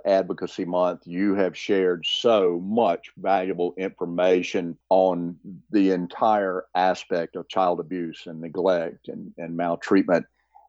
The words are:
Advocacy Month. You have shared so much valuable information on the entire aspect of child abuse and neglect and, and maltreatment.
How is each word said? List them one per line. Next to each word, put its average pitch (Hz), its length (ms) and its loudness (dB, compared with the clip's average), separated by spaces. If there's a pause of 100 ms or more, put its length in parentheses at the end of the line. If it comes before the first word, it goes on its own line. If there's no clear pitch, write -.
Advocacy 95 600 0
Month. 90 420 -2
You 95 300 0
have 92 200 0
shared 92 480 0
so 95 600 2
much 101 520 0
valuable 92 600 0
information 90 1000 0 (140)
on 87 480 2 (320)
the 95 220 4
entire 92 840 0
aspect 90 640 0
of 85 120 -10
child 90 300 0
abuse 82 480 -8
and 80 140 -12
neglect 85 640 -2
and, - 320 -12
and 85 180 -8
maltreatment. 87 720 2 (420)